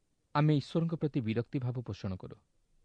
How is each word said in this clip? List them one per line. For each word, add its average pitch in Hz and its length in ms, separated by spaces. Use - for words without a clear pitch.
ଆମେ 151 220
ଈଶ୍ୱରଙ୍କ 165 380
ପ୍ରତି 151 260
ବିରକ୍ତି 113 380
ଭାବ 123 220
ପୋଷଣ 101 360
କରୁ, - 200